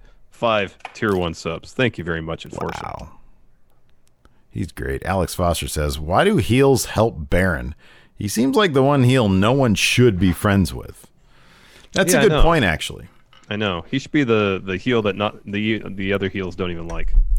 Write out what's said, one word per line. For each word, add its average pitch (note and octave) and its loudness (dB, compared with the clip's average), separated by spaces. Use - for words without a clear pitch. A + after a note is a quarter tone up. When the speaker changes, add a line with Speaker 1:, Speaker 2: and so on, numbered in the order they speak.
Speaker 1:
five G#2+ -2
tier G#2 -2
one F2 -2
subs. - -10
Thank B2 -2
you E2+ -10
very E2 -6
much, D#2+ -10
Enforcer. - -10
Speaker 2:
Wow. - -14
He's G#2 -8
great. C2+ -8
Alex F#2 -4
Foster F2 -2
says, D2 -4
"Why F2+ 0
do G#3 2
heels C3 2
help G#2 -2
Baron? F2 0
He G#2 -6
seems C4 0
like G3+ 2
the C3 4
one C#3+ 4
heel B2 4
no F#2+ 4
one C3 2
should A#2 4
be F#2 4
friends G2 2
with." - -16
That's F3 0
Speaker 1:
Yeah, D#3 4
Speaker 2:
a - 6
Speaker 1:
I - 6
Speaker 2:
good - 6
Speaker 1:
know. C3+ 6
Speaker 2:
point, D#3+ 6
actually. - -4
Speaker 1:
I G#2 -4
know. F#2+ -4
He C#3 -4
should - -8
be D3+ 2
the, G#2 2
the F#2 -4
heel A2+ 0
that G2 -2
not G#2 -4
the, G#2+ -4
the F#2+ -6
other G2 0
heels F#2 -6
don't F2+ -6
even E2+ -10
like. E2 0